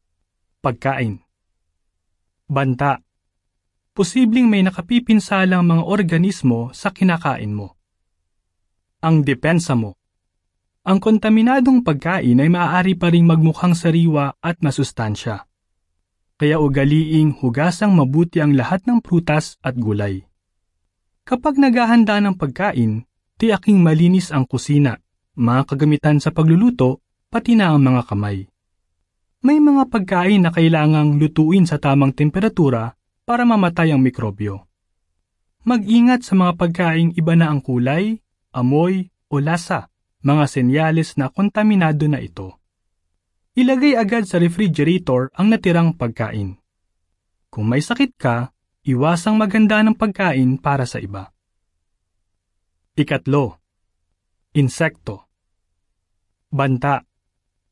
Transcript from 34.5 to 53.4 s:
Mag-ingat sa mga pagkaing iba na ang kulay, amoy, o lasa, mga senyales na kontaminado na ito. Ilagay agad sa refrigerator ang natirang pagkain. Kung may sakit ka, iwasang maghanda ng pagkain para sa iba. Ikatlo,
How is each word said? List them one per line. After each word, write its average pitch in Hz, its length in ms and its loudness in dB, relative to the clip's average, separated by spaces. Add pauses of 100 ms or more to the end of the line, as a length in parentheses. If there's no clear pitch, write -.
Mag-ingat 240 560 2
sa - 160 0
mga 180 160 2
pagkaing 170 640 -2
iba 165 160 0
na 165 160 2
ang 147 80 -2
kulay, 143 640 -4 (320)
amoy, 165 560 0 (160)
o 143 160 -4
lasa, 165 480 -4 (360)
mga 147 240 2
senyales 156 640 0
na 135 160 -4
kontaminado 190 800 0
na 139 80 -2
ito. 95 400 -16 (960)
Ilagay 262 400 2
agad 226 320 -2
sa 175 160 0
refrigerator 165 960 0
ang 214 160 2
natirang 170 400 0
pagkain. 110 640 -8 (880)
Kung 110 240 -4
may 127 80 0
sakit 247 400 -4
ka, 120 320 -4 (320)
iwasang 170 560 0
maghanda 214 480 2
ng 220 80 2
pagkain 143 640 -2
para 139 240 -2
sa 117 160 -8
iba. 98 320 -14 (1700)
Ikatlo, 143 580 -2 (960)